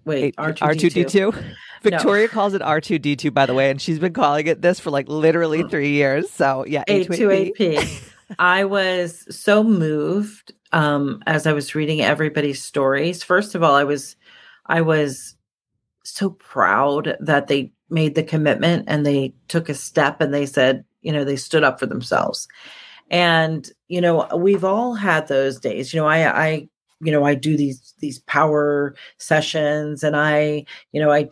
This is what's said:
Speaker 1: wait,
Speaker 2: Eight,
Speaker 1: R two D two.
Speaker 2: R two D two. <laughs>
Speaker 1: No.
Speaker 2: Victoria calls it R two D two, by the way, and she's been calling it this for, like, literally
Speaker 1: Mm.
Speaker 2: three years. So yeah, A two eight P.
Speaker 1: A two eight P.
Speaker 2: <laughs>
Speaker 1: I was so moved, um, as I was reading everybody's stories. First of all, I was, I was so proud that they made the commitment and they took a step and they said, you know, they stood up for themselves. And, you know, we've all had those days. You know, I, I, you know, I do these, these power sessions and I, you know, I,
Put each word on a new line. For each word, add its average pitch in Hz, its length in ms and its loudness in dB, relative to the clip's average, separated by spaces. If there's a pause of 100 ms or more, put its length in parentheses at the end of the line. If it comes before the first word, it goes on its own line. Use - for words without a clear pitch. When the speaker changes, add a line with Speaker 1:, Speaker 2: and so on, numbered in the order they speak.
Speaker 1:
wait, 143 200 -2
Speaker 2:
Eight, 143 140 -2
Speaker 1:
R 156 140 -2
two - 20 -10
D - 40 -12
two. 156 60 -2
Speaker 2:
R 151 100 2
two 165 160 2
D 175 140 0
two. 196 340 2
<laughs> - 40 -12 (400)
Speaker 1:
No. 214 80 2
Speaker 2:
Victoria 202 380 2
calls 208 240 -2
it 190 100 -4
R 156 180 0
two 156 180 -2
D 143 180 -2
two, 151 140 -4
by 135 160 4
the 127 80 0
way, 135 160 4
and 135 100 -4
she's 160 180 -4
been 175 140 -2
calling 151 340 0
it 165 160 0
this 175 160 2
for, - 120 -8
like, 139 180 -2
literally 156 560 2
Speaker 1:
Mm. 123 60 -8
Speaker 2:
three 143 200 -2
years. 143 400 0
So 135 360 0
yeah, 143 200 -4
A 196 180 2
two - 0 -
eight 170 40 -4
P. 175 60 -4
Speaker 1:
A - 20 -2
two 208 140 4
eight 190 240 2
P. 160 440 0 (140)
Speaker 2:
<laughs> - 260 -16
Speaker 1:
I 180 260 2
was 185 680 -2
so 214 300 4
moved, 175 880 -2 (200)
um, 147 540 0
as 156 200 0
I 156 60 4
was 143 220 -4
reading 156 280 -2
everybody's 143 600 0
stories. 143 640 -2
First 202 320 0
of 165 60 -2
all, 151 120 6
I 143 100 4
was, 143 300 -4 (520)
I 165 160 2
was 151 520 -2 (720)
so - 260 -6
proud 139 880 0
that 143 300 0
they 139 240 -2 (160)
made 156 260 0
the 160 80 2
commitment 156 640 0
and 147 180 -2
they 139 280 0 (160)
took 165 200 -2
a 147 60 -6
step 143 460 -2
and 143 140 -2
they 143 120 -2
said, 131 380 0 (180)
you 156 100 -4
know, 147 120 -2
they 139 120 -4
stood 151 280 0
up 131 160 0
for 127 60 -2
themselves. - 600 -4 (640)
And, 165 580 2 (200)
you 175 120 -2
know, 170 360 2
we've 185 280 2
all 226 300 -2
had 180 340 0
those 135 300 0
days. 127 340 -6
You 160 80 -2
know, 151 60 0
I, 156 380 2
I, 156 240 -2 (320)
you 156 100 -2
know, 147 140 4
I 143 100 4
do 147 220 0
these, 139 420 -4
these 139 220 -10
power 147 720 0 (240)
sessions 151 880 -2
and 147 120 0
I, 151 480 0 (280)
you 147 80 -4
know, 151 100 4
I, 147 220 2